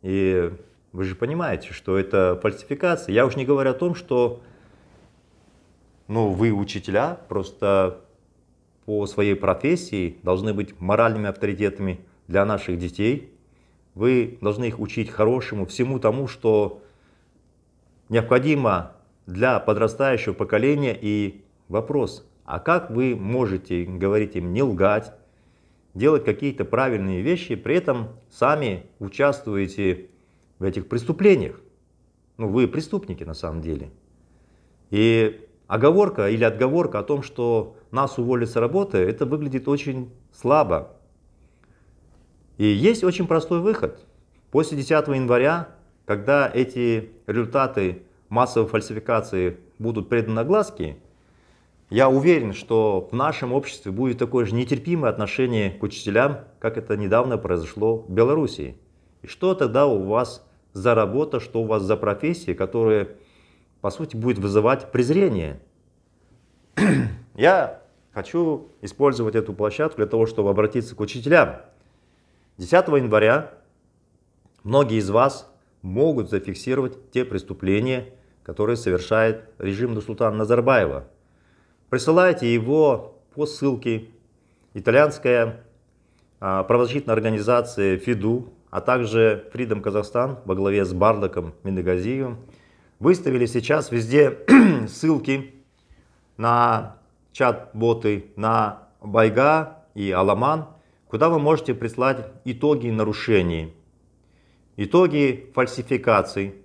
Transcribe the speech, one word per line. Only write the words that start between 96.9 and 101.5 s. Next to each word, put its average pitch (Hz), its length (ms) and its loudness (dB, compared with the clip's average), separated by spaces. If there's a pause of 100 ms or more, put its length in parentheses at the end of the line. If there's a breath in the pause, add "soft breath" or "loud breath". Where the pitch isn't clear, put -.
чат-боты, 113 1000 0
на 107 520 -2 (140)
Байга 113 840 2 (100)
и 101 180 -4
Аламан, 107 560 2 (400 soft breath)
куда 139 220 2
вы 170 80 2
можете 147 380 0